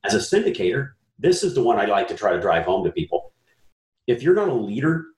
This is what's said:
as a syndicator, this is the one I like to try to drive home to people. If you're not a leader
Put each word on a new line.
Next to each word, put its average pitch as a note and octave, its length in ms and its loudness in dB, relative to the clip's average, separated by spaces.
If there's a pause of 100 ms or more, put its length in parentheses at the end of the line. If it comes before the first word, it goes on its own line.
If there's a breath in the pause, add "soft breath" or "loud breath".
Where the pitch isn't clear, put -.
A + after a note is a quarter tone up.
as G2+ 100 -2
a A2 40 2
syndicator, C3+ 720 0 (280)
this F3+ 240 2
is E3+ 120 -2
the C3 80 2
one A2+ 160 2
I G2+ 80 0
like G2 220 0
to G#2 60 -6
try G2 180 0
to F2 80 0
drive E2+ 240 0
home F#2 200 0
to - 80 -2
people. - 400 -4 (720)
If A#2+ 160 0
you're F3 120 4
not G3+ 140 2
a C#3 60 0
leader B2+ 520 -2 (120)